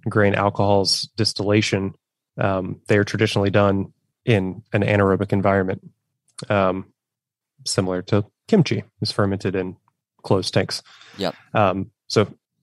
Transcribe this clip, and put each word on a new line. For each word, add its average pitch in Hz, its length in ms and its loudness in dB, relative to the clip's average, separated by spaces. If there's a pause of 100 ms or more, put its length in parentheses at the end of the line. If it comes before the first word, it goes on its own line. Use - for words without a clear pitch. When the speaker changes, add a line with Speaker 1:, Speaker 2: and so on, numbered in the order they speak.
Speaker 1:
grain 104 260 2
alcohols 101 840 0
distillation, 101 760 0 (440)
um, 98 500 -4
they 107 100 4
are 104 60 4
traditionally 101 460 0
done 98 420 2 (320)
in 95 380 0 (100)
an 107 100 0
anaerobic 98 500 2
environment, 95 500 0 (680)
um, 95 360 0 (800)
similar 92 360 -2
to 101 220 0 (240)
kimchi 160 360 2 (180)
is - 100 -6
fermented 98 440 -2
in 92 200 -6 (460)
closed 95 320 -2
tanks. - 280 -4 (360)
Speaker 2:
Yep. 92 160 -4 (200)
Speaker 1:
Um, 95 360 0 (160)
so 107 220 2 (340)